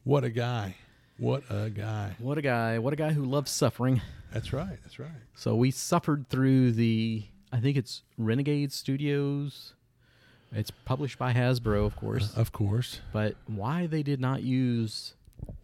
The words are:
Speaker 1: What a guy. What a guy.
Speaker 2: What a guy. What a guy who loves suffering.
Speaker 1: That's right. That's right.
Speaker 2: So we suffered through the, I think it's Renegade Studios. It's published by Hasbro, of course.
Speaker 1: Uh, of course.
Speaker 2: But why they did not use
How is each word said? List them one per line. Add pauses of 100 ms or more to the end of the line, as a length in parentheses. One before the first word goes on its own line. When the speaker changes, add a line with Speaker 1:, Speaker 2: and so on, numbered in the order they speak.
Speaker 1:
What
a
guy. (420)
What
a
guy.
Speaker 2:
What
a
guy.
What
a
guy
who
loves
suffering. (300)
Speaker 1:
That's
right.
That's
right. (260)
Speaker 2:
So
we
suffered
through
the, (280)
I
think
it's (140)
Renegade
Studios. (760)
It's
published
by
Hasbro,
of
course.
Speaker 1:
Uh,
of
course. (100)
Speaker 2:
But (120)
why
they
did
not
use (480)